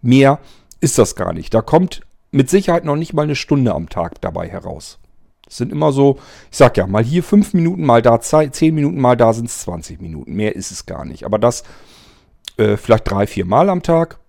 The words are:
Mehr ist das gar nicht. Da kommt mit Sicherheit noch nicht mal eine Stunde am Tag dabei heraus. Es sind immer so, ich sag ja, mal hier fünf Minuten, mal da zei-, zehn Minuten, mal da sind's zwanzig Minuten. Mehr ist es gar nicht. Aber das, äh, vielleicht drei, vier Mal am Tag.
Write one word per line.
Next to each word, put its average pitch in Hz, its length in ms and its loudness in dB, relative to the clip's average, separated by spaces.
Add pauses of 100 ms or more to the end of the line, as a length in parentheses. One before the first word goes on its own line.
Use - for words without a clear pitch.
Mehr 135 380 4 (400)
ist - 180 0
das 104 160 2
gar 90 180 -4
nicht. 82 220 -10
Da 117 60 4
kommt 170 400 0 (300)
mit 135 180 2
Sicherheit 175 360 0
noch 147 120 -2
nicht 160 160 -8
mal 151 100 0
eine 151 140 -2
Stunde 127 380 0
am 82 140 -8
Tag - 320 -8
dabei 87 280 -8
heraus. 90 500 -14 (480)
Es - 100 -20
sind - 160 -6
immer 151 200 0
so, 139 260 4 (320)
ich - 60 -14
sag 127 200 6
ja, 95 100 0
mal 104 160 0
hier 156 220 0
fünf 202 300 2
Minuten, 170 300 0
mal 117 180 4
da 117 180 4
zei-, 156 300 0
zehn 160 240 0
Minuten, 151 260 -2
mal 123 160 2
da 117 160 4
sind's 117 280 -6
zwanzig 85 400 -12
Minuten. 80 320 -14
Mehr 104 220 -4
ist - 160 -12
es - 160 -16
gar - 180 -12
nicht. - 200 -16
Aber 107 140 -2
das, 117 260 0 (920)
äh, 104 200 0
vielleicht - 340 0
drei, 101 160 -2
vier 92 180 -6
Mal 127 240 2
am 180 140 -2
Tag. 165 460 -2